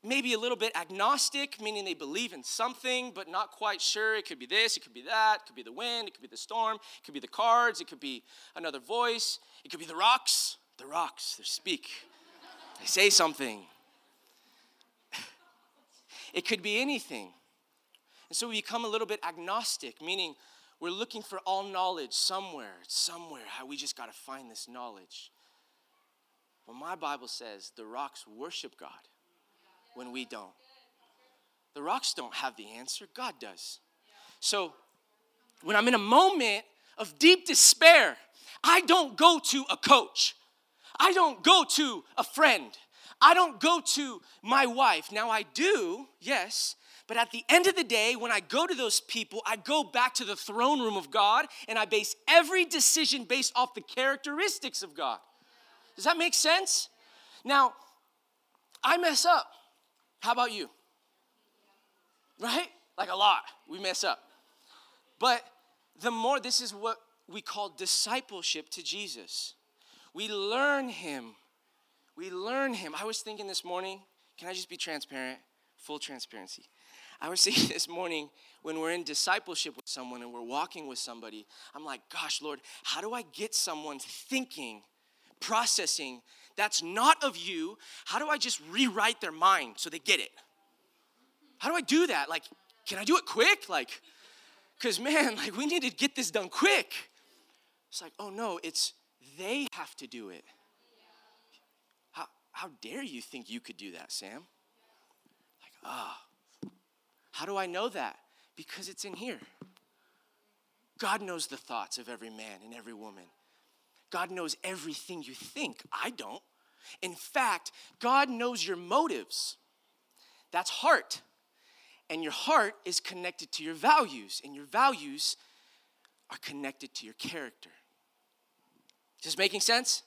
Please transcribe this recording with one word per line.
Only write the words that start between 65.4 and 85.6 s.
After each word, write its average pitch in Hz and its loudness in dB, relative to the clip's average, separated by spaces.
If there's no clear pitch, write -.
the 226 0
more, 233 0
this 240 0
is 220 -8
what 220 -4
we 180 -12
call 202 -8
discipleship 190 -4
to 175 -12
Jesus. 151 -10
We 208 -6
learn 247 0
him. 143 -10
We 180 -12
learn 240 -4
him. 180 -10
I 196 -8
was 220 -6
thinking 208 -12
this 190 -6
morning, 185 -8
can 170 -12
I 185 -8
just 185 -10
be 175 -16
transparent? 135 -8
Full 151 -12
transparency. 117 -14
I 156 -8
was 185 0
<laughs> - 8
thinking 214 4
this 165 -2
morning 170 -6
when 160 -6
we're 160 -2
in 175 -4
discipleship 160 -2
with - -16
someone 123 -10
and 120 -16
we're 120 -12
walking 147 -6
with 127 -12
somebody, 113 -12
I'm 151 -16
like, 135 -12
"Gosh, - -6
Lord, 143 -10
how - -4
do 220 -8
I 240 -6
get 208 -8
someone's 151 -4
thinking, 143 -8
processing 165 -2